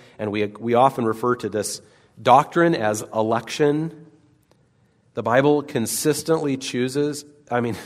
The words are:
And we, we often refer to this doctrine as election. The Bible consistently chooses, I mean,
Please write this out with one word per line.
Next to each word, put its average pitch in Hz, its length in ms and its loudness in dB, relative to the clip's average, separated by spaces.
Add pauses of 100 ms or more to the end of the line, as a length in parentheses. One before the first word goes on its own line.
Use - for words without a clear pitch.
(180)
And 107 140 -4
we, 104 140 0
we 113 280 -4
often 127 300 4
refer 120 320 0
to 110 120 -6
this 101 320 -6 (400)
doctrine 147 540 4
as 107 280 -2 (120)
election. 147 920 -2 (1080)
The 117 80 -8
Bible 139 400 4
consistently 143 920 -2
chooses, 135 680 -4 (240)
I 120 120 0
mean, 117 260 -2